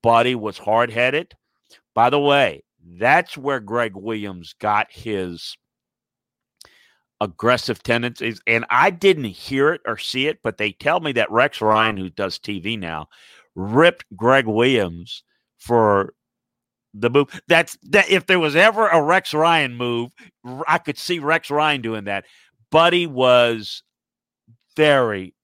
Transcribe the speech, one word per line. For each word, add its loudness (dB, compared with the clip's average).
Buddy 4
was -8
hard-headed. -2
By 4
the 2
way, 2
that's 0
where -6
Greg -4
Williams -10
got -2
his -10
aggressive -2
tendencies. -4
And 0
I 4
didn't 0
hear -2
it -10
or -6
see -4
it, -6
but -4
they -4
tell -2
me -6
that 0
Rex 0
Ryan, 2
who -8
does -6
T -10
V -8
now, -10
ripped 2
Greg 2
Williams -2
for 2
the -2
move. 0
That's, 0
that 4
if 2
there 2
was 0
ever 4
a 4
Rex 0
Ryan 2
move, -4
r-, -12
I 0
could -8
see -6
Rex -2
Ryan 0
doing -6
that. -6
Buddy 2
was 2
very 2